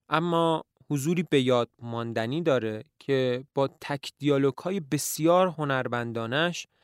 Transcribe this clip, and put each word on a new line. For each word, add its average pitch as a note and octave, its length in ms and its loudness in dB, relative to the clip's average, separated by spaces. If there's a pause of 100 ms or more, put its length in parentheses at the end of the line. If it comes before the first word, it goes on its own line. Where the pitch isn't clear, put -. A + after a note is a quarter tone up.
اما E3 540 2 (260)
حضوری D#3 340 0
به C#3+ 180 4
یاد B2 280 2 (100)
ماندنی A#2 640 -4
داره A2+ 420 0 (160)
که C3 440 0 (120)
با C#3 140 2 (120)
تک - 360 -6
دیالوگ‌های C#3+ 600 0
بسیار D#3+ 680 2
هنرمندانش B2+ 1200 -4 (160)